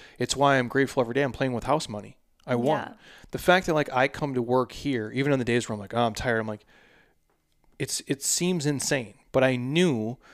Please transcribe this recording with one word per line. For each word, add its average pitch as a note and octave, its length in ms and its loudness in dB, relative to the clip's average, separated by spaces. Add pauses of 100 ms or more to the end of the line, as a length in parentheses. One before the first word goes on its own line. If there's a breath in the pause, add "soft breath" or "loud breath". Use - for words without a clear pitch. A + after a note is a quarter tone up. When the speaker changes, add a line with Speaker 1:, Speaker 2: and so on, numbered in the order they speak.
(180 loud breath)
Speaker 1:
it's B2 180 -2
why C#3 220 4
I'm A#2+ 100 0
grateful C3+ 320 0
every A#2 140 -2
day. C3+ 80 2
I'm C3 100 -2
playing C3 220 -2
with A2 100 -6
house D3+ 240 -2
money. G#2 280 -12 (300)
I B2+ 100 -2
won. C3 240 0
Speaker 2:
Yeah. - 120 -12 (380 loud breath)
Speaker 1:
The C3+ 80 -8
fact F3+ 280 4
that, E3+ 80 0
like, D3+ 180 0
I C3 160 4
come C#3+ 260 -4
to B2 80 0
work B2 300 2
here, A#2 420 -4
even C#3 180 2
on C3+ 60 2
the B2 60 -2
days A#2 240 0
where A2+ 60 -4
I'm G#2 60 -8
like, G2 140 -12
"Oh, A#2 80 0
I'm A2+ 120 0
tired," A#2 260 0
I'm A2 80 -6
like, G#2+ 160 -10 (1120 soft breath)
it's, - 280 -6
it C#3 160 -4
seems F3 440 0
insane, C3 480 -2 (180)
but C3+ 120 4
I C3 120 4
knew B2+ 640 0 (160 soft breath)